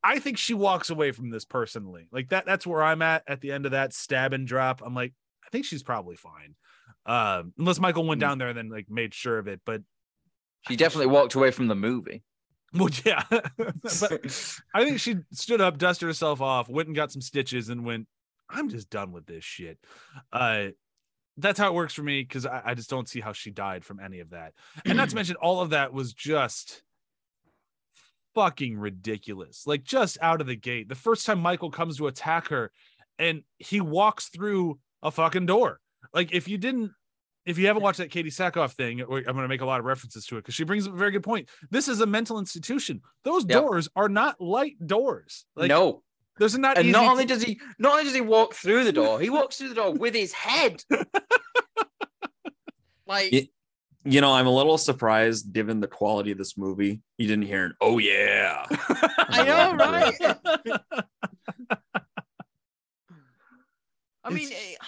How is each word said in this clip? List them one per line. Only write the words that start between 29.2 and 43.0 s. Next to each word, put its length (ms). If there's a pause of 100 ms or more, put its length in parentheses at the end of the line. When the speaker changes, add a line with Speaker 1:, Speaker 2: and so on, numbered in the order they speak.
Speaker 1:
Like, 180
just 380
out 200
of 60
the 80
gate, 340
the 60
first 300
time 140
Michael 320
comes 260
to 100
attack 420
her 220 (460)
and 240 (160)
he 240
walks 480
through 500 (220)
a 80
fucking 380
door. 320 (340)
Like, 200
if 140
you 120
didn't, 320 (560)
if 100
you 100
haven't 140
watched 160
that 140
Katie 180
Sackhoff 440
thing, 280
I'm 60 (160)
gonna 240
make 140
a 40
lot 140
of 60
references 420
to 100
it 80
'cause 80
she 120
brings 220
up 60
a 40
very 140
good 120
point. 260 (220)
This 160
is 140
a 40
mental 320
institution. 640 (220)